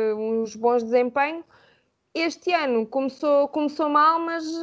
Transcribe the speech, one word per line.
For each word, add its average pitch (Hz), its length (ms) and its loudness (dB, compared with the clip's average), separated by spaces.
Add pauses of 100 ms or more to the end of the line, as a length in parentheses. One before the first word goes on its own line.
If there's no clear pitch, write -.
(140)
uns 220 400 -2
bons 233 300 0
desempenhos. 254 600 0 (680)
Este - 380 -2
ano 254 340 0
começou, 285 640 0
começou 294 400 -2
mal, 302 320 4
mas, 330 240 -4 (180)